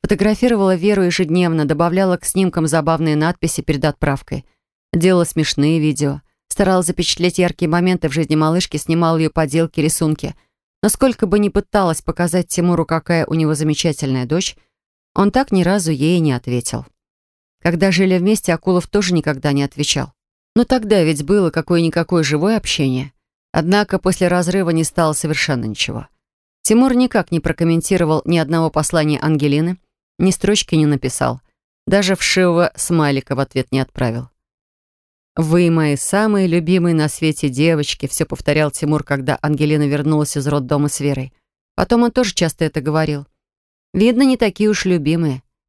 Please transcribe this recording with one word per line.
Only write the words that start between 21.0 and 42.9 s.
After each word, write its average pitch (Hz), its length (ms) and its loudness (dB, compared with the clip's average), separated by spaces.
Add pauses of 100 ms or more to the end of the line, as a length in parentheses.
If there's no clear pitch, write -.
ведь 151 200 0
было 180 260 2
какое-никакое 165 760 0
живое 151 340 0
общение. 135 560 -4 (400)
Однако 190 460 2
после 180 280 0
разрыва 180 440 0
не 160 120 2
стало 156 300 0
совершенно 131 520 -4
ничего. - 420 -6 (560)
Тимур 254 300 2
никак 240 380 0
не 170 80 0
прокомментировал 165 840 0
ни 170 120 0
одного 160 320 0
послания 151 520 0
Ангелины, 151 560 0 (420)
ни 185 120 2
строчки - 440 -2
не 156 100 4
написал. 131 560 -2 (460)
Даже 190 280 2
вшивого 175 600 0
смайлика 143 600 -2
в 127 40 -4
ответ 131 320 -4
не 135 80 0
отправил. 120 500 -4 (1080)
"Вы 165 360 2
мои 156 240 2
самые 202 520 0
любимые 170 460 2
на 156 140 2
свете 151 420 -2
девочки", 147 580 0
все - 180 -4
повторял 151 440 -2
Тимур, 151 340 -2
когда 139 380 -4
Ангелина 151 460 0
вернулась 147 480 0
из 139 100 -4
роддома 143 440 0
с - 100 -8
Верой. 139 340 -4 (420)
Потом 240 280 2
он 240 80 2
тоже 233 220 0
часто 165 320 -2
это 151 160 -6
говорил. 151 440 -2 (680)